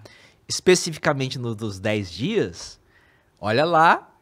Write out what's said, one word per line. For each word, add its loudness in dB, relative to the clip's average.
Especificamente 0
no -6
dos -8
dez -2
dias, -4
olha 2
lá, 4